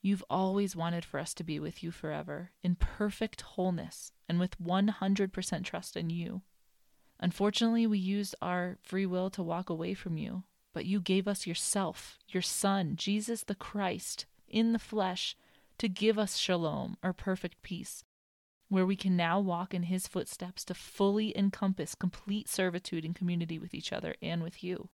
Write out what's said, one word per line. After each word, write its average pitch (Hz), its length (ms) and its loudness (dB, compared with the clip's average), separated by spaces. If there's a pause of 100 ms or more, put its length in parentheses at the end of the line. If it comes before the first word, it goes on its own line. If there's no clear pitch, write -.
You've 196 300 2
always 190 460 2
wanted 170 280 0
for - 160 -6
us 160 140 -6
to 170 100 -6
be 156 140 -2
with 156 240 -6
you 165 80 -4
forever, 156 600 -6 (100)
in 180 140 4
perfect - 640 0
wholeness, - 680 -2 (160)
and 170 100 2
with 180 220 0
one 185 280 4
hundred 196 440 2
percent 185 340 -2
trust - 280 -8
in 170 140 -2
you. 170 340 -4 (760)
Unfortunately, 226 680 4
we 214 120 4
used 196 420 0
our 180 400 0
free 190 240 0
will 185 260 2
to 190 120 -4
walk 170 260 -2
away 170 240 -2
from 175 240 -4
you, 180 280 -4 (280)
but - 140 -4
you 196 140 2
gave 190 280 2
us 202 180 -2
yourself, - 720 -2 (100)
your 185 140 -2
Son, 190 540 0
Jesus 214 460 0
the - 120 -4
Christ, - 720 -4 (240)
in 226 240 2
the 233 60 2
flesh, 190 580 -2 (400)
to 226 120 0
give 202 300 4
us 214 200 0
shalom, 156 640 0
or 185 100 0
perfect - 480 -4
peace, - 440 -10 (640)
where 185 180 6
we 196 80 4
can 185 220 4
now 170 240 4
walk 185 340 0
in 180 80 0
his 185 240 0
footsteps - 580 -6
to - 80 -6
fully 202 640 2
encompass 190 600 2
complete 202 520 -4
servitude 180 560 0
and 165 120 -4
community 170 420 0
with 175 160 -10
each - 180 -6
other - 300 -4
and 165 220 -2
with 165 180 -10
you. 185 260 -6 (120)